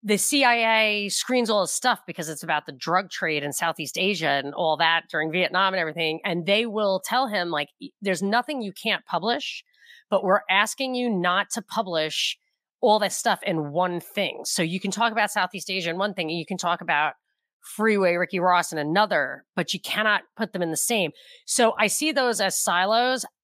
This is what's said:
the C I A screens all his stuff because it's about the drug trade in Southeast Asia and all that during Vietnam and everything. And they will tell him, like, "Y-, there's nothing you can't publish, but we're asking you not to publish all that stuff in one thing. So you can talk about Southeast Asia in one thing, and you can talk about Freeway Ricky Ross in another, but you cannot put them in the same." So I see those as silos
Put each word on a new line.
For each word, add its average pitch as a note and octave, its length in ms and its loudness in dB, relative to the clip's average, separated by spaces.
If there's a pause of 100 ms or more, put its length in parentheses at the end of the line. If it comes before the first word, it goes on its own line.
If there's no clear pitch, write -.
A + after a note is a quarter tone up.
the G#3 140 2
C C#4 260 2
I A3+ 360 4
A G#3 300 0
screens B3 380 0
all G#3 140 2
his E3+ 80 0
stuff - 380 0
because D#3+ 200 -6
it's D#3 140 -8
about D#3 240 -2
the D#3 60 -12
drug F3 400 -2
trade D3+ 320 -2
in C#3+ 100 -4
Southeast E3 460 -4
Asia F3+ 300 0
and C#3 220 0
all D#3+ 260 0
that E3 340 2
during D#3+ 200 -2
Vietnam F#3 440 2
and F#3 40 0
everything. D#3+ 460 -2
And E3+ 220 -2
they G#3+ 180 2
will G3+ 400 0
tell B3+ 220 0
him, F3+ 240 -2
like, D3 180 -2 (100)
"Y-, - 100 -14 (120)
there's F#3+ 220 -2
nothing A#3+ 400 0
you G3 100 -8
can't G#3 320 -4
publish, G#3 580 -4 (460)
but G3 140 2
we're G3 260 4
asking A3 460 2
you B3 120 0
not F#3 440 0
to A3+ 100 -6
publish E3 760 -2 (460)
all A3 160 6
that G3+ 160 0
stuff - 300 0
in D#3 300 -2
one F3 260 0
thing. E3+ 440 -4
So - 200 -2
you E3+ 160 -2
can G3+ 100 -4
talk A3 220 0
about G#3+ 180 0
Southeast F#3 400 -4
Asia F#3 220 -4
in F3+ 80 -4
one G3 160 -2
thing, D#3+ 160 -4
and E3+ 80 -2
you D#3 80 -8
can F#3 100 -6
talk F3 240 -2
about D3+ 320 0 (600)
Freeway G3+ 400 2
Ricky F3 240 -2
Ross F3 320 4
in D#3+ 80 -4
another, D3+ 640 0 (100)
but F3 160 -2
you - 80 -2
cannot G#3+ 440 0 (120)
put - 160 -6
them F3+ 120 -4
in E3 80 -2
the D#3 60 -4
same." G3 340 0 (340)
So A3+ 320 2
I - 80 2
see D4+ 260 0
those B3 300 0
as - 180 0
silos A3 640 2 (200)